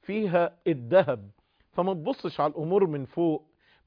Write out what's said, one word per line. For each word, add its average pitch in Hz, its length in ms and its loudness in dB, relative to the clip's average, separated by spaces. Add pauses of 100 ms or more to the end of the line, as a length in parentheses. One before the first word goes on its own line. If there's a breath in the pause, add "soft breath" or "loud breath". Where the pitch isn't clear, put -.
فيها 180 540 0 (100)
الذهب. 123 640 2 (420)
فما 185 220 0
تبصش 175 460 -6
على 151 100 2
الأمور 180 360 0
من 147 180 -4
فوق، 165 420 -2 (400 soft breath)